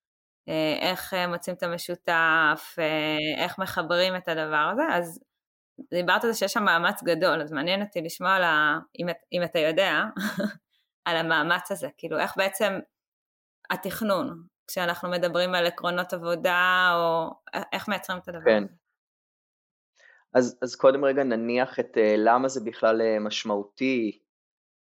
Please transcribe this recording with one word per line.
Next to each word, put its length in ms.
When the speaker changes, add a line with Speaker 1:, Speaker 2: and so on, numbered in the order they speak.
Speaker 1:
אה, 420
איך, 240
אה, 120
מוצאים 300
את 60
המשותף, 1160
אה, 680
איך 140
מחברים 580
את 120
הדבר 440
הזה, 180
אז 300
דיברת 300
על 80
זה 60
שיש 140
שם 120
מאמץ 380
גדול, 400
אז 100
מעניין 300
אותי 180
לשמוע 340
על 80
ה-, 360
אם 100
את-, 240
אם 100
אתה 160
יודע, 440
<laughs> 920
על 100
המאמץ 560
הזה, 160
כאילו, 200
איך 180
בעצם 420
התכנון, 720
כשאנחנו 420
מדברים 440
על 120
עקרונות 460
עבודה, 840
או 360
א-, 100
איך 160
מייצרים 300
את 100
הדבר 160
Speaker 2:
כן. 200
Speaker 1:
הזה? 100
Speaker 2:
אז, 280
אז 140
קודם 280
רגע 180
נניח 580
את, 180
אה, 200
למה 300
זה 160
בכלל, 380
אה, 160
משמעותי, 1000